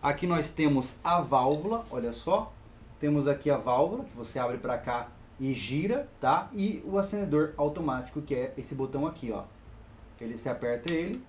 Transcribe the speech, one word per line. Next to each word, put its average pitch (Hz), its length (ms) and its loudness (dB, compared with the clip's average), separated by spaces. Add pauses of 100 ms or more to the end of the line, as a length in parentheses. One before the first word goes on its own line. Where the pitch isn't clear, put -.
Aqui 143 240 0
nós 165 240 2
temos 143 520 2
a 175 160 4
válvula, 180 720 2
olha 117 220 -2
só. 214 400 0 (480)
Temos 147 260 2
aqui 143 220 2
a 143 80 6
válvula, 165 480 2
que - 100 -16
você 120 240 -8
abre 127 200 -2
pra 120 180 -4
cá 120 320 -4 (300)
e 131 160 0
gira, 156 520 0 (140)
tá? - 320 4
E 202 320 0
o 190 140 0
acendedor 170 580 2
automático, 147 640 -2
que 143 140 -4
é 127 240 -2
esse 131 160 -10
botão 135 320 -2
aqui, 135 260 -6
ó. 98 120 -6 (760)
Ele, 117 160 -8
você 131 140 -6
aperta 120 420 -2
ele 180 360 -2